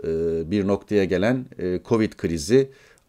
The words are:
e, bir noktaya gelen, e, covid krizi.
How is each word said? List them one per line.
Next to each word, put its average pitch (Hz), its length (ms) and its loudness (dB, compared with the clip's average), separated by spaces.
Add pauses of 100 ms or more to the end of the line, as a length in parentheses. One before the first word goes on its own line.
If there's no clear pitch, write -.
e, 85 40 -6 (420)
bir 98 160 0
noktaya 101 380 0
gelen, 107 420 0 (120)
e, 90 300 -4
covid 110 240 2
krizi. 95 580 0 (380)